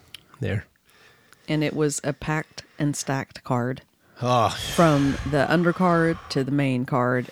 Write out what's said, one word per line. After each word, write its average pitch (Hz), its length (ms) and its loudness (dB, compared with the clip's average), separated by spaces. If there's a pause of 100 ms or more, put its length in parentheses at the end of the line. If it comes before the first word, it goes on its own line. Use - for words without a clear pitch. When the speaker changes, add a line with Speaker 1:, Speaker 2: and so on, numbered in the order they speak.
(400)
Speaker 1:
There. 104 260 -4 (800)
Speaker 2:
And 151 160 0
it - 100 -2
was 151 300 0
a 147 80 -2
packed - 520 -6 (140)
and 147 180 0
stacked - 480 -6
card. 123 380 -2 (380)
Speaker 1:
Oh. 120 300 4 (240)
Speaker 2:
From 143 380 4 (180)
the 143 200 2
undercard 170 680 2 (120)
to 135 140 -2
the 131 80 -4
main 135 320 0
card. 123 460 0